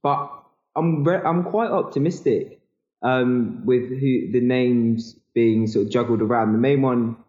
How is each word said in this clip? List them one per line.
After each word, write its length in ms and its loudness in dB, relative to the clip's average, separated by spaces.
But 300 -2
I'm 300 0
re-, 200 2
I'm 200 0
quite 260 -2
optimistic, 880 -2
um, 640 0
with 240 2
who 440 -2
the 80 2
names 760 0
being 320 2
sort 200 0
of 60 -8
juggled 300 0
around. 300 0
The 60 2
main 240 2
one 340 0